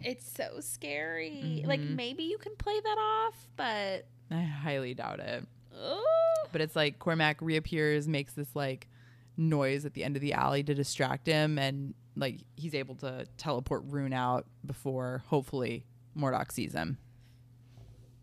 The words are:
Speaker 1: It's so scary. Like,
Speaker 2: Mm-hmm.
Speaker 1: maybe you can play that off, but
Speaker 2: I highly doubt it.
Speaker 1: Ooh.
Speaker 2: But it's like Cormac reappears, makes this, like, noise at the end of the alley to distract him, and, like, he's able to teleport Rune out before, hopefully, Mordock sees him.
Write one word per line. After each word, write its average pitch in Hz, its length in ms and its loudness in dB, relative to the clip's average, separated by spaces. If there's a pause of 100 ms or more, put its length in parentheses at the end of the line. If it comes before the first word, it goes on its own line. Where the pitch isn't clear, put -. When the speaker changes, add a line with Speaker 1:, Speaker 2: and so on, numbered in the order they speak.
Speaker 1:
It's 247 300 -6
so - 300 -6
scary. 156 1000 -4
Like, 170 160 2
Speaker 2:
Mm-hmm. 147 160 -2
Speaker 1:
maybe 254 280 -4
you 381 160 -2
can 415 160 -10
play 427 240 0
that 427 180 0
off, 440 580 0
but 208 520 -2 (240)
Speaker 2:
I 165 100 2
highly 143 540 -2
doubt 98 240 -6
it. 107 260 -6 (300)
Speaker 1:
Ooh. 330 280 -4 (480)
Speaker 2:
But 160 100 0
it's 156 140 -2
like 151 220 4
Cormac 160 440 2
reappears, 156 680 2
makes 143 260 0
this, 143 220 -6
like, 135 320 -4 (500)
noise 147 480 4
at 143 80 -6
the - 100 -4
end 143 120 0
of 139 80 -2
the 143 100 2
alley 139 300 4
to 147 100 2
distract 135 540 0
him, 151 320 4
and, 139 340 -2 (220)
like, 135 240 0 (160)
he's 151 180 -6
able 135 220 -2
to 127 320 -6 (100)
teleport 131 480 0
Rune 139 280 -2
out 123 340 2 (180)
before, 127 640 -4
hopefully, 127 580 0 (320)
Mordock 135 340 2
sees - 220 -2
him. 80 240 -2 (1300)